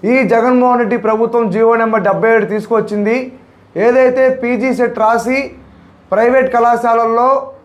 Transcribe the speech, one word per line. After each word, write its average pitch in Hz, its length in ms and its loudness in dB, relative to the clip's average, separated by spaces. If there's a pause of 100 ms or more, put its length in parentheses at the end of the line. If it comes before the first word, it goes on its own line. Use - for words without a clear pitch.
(120)
ఈ 254 40 2 (160)
జగన్మోహన్ 247 480 2
రెడ్డి 226 260 -2
ప్రభుత్వం 226 480 0
జీవో 226 220 2
నెంబర్ 226 320 0
డెబ్బై 202 280 0
ఏడు 214 100 2
తీసుకొచ్చింది. 214 880 -4 (520)
ఏదైతే 254 380 2 (200)
పీజీ 240 360 -2
సెట్ 233 200 -2
రాసి 233 380 0 (760)
ప్రైవేట్ 254 420 2
కళాశాలల్లో 233 1000 0 (120)